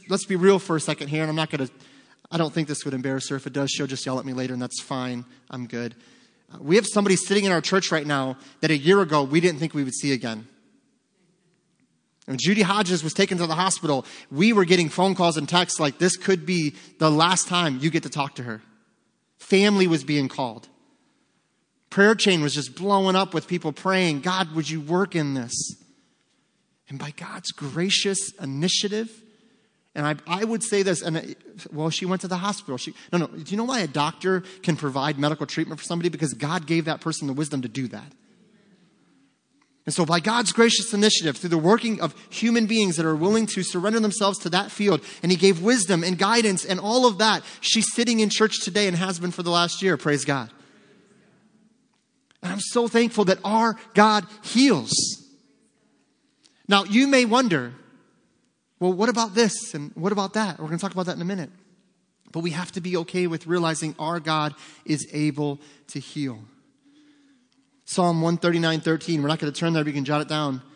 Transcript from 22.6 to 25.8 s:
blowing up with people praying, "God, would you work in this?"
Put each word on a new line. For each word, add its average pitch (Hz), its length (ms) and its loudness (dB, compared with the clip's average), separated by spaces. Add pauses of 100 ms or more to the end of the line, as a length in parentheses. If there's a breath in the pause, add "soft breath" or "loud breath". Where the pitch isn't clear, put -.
blowing 190 400 2
up 190 180 0
with 156 140 -4
people 165 240 -4
praying, 180 480 0
"God, 180 340 -2
would 156 160 -2
you 160 100 -6
work 175 360 -2
in 143 180 0
this?" 123 180 -6 (1400)